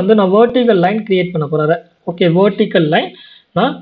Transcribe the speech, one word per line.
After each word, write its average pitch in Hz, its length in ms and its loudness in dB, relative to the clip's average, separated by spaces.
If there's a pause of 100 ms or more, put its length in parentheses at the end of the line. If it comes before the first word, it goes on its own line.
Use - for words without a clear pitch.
வந்து 190 200 0
நான் 185 180 2
vertical 233 460 2
line 214 240 -2
create 180 260 -2
பண்ண 151 180 -4
போறேன். 156 300 -2 (280)
Okay, 175 160 -2 (120)
vertical 202 560 0
line 285 160 0 (480)
நான் 220 240 0